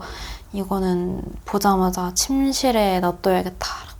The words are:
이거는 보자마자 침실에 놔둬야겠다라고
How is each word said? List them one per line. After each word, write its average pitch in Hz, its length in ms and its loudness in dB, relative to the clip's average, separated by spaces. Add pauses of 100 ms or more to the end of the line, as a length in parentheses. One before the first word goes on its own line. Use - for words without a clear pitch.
(540)
이거는 185 680 0 (240)
보자마자 185 680 2
침실에 247 880 2
놔둬야겠다라고 180 1000 0